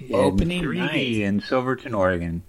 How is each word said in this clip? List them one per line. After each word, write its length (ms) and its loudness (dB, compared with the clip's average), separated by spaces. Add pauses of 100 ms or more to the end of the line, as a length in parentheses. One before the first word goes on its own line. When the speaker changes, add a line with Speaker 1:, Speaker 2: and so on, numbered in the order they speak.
Speaker 1:
in 160 -6
Speaker 2:
Opening 460 2
Speaker 1:
three 180 -2
D 60 -2
Speaker 2:
night. 300 -2 (120)
Speaker 1:
in 120 2
Silverton, 540 -2
Oregon. 540 0